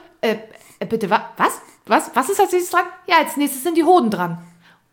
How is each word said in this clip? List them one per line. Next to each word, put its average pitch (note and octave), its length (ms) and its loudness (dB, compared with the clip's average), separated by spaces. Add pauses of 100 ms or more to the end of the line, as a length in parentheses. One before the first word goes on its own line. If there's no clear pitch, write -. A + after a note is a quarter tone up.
(200)
„Äh, A3 160 0 (420)
äh, G3 80 -10
bitte, G#3+ 240 -4
wa-, A3 260 -2
was? - 240 -2 (260)
Was, D#4 280 0
was C4 140 0
ist G4 120 0
als F#4 120 2
nächstes F4+ 200 -2
dran?“ F4+ 120 2 (220)
„Ja, F4 120 2
als - 180 0
nächstes C#4 260 -2
sind E4+ 140 -4
die E4 80 4
Hoden E4 260 6
dran.“ F3 280 -4 (540)